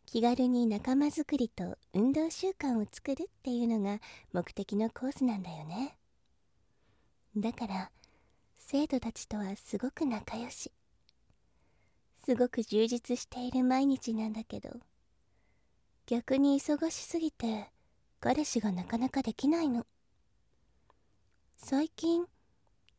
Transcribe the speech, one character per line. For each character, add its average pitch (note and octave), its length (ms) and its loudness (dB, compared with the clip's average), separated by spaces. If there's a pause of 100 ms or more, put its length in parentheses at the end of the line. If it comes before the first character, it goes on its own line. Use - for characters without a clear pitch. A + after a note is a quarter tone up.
気 - 160 -2
軽 B3 280 6
に A#3+ 180 4
仲 A3 300 2
間 C#4+ 100 6
づ D4 180 0
く D4 120 0
り A#3+ 120 2
と F#3 280 -6 (160)
運 A#3 200 4
動 D#4+ 180 2
習 - 180 -2
慣 B3+ 340 0
を G#3 80 -4
作 - 240 -4
る D#4+ 100 -2
っ - 20 -6 (160)
て C4 80 -4
い A#3+ 140 0
う A#3 40 2
の A3+ 120 2
が G3+ 200 0 (320)
目 F3 180 -2
的 - 240 -6
の A3 160 2
コ - 160 -6
ー C#4 60 -2
ス - 120 -2
な A3+ 120 2
ん F#3+ 60 -4
だ E3+ 140 -12
よ D3+ 80 -12
ね。 G#3 320 -6 (1400)
だ G#3+ 160 0
か A#3 140 -8
ら、 F#3+ 240 -6 (680)
生 D4 320 0
徒 B3+ 120 0
た A3+ 120 -6
ち - 140 -12
と G#3+ 100 -6
は G3+ 200 -4
す - 220 -6
ご B3+ 120 -4
く - 160 -4
仲 A3 300 -4
良 A#3+ 140 -8
し。 - 220 -12 (1500)
す B3 100 2
ご B3 140 4
く - 140 -2
充 A3 240 2
実 B3 320 -2
し - 80 -12
て - 140 -12
い B3 100 -6
る B3+ 140 2
毎 C4 220 4
日 B3+ 260 0
な A3 160 -2
ん G#3+ 60 -6
だ A3 100 -8
け G3+ 160 -12
ど、 - 100 -10 (1400)
逆 A#3+ 300 0
に C#4 240 6
忙 D4+ 300 0
し - 40 -4
す - 240 -4
ぎ D#4+ 120 0
て、 A3 400 -4 (500)
彼 B3+ 240 2
氏 A#3+ 160 -2
が G#3 120 2
な F3+ 120 -4
か A#3 140 -2
な B3+ 100 0
か C4+ 140 -2
で A3 100 -2
き - 160 0
な E4 140 4
い D4+ 60 2
の。 A#3 180 0 (1700)
最 D4 320 0
近、 E4+ 380 2 (720)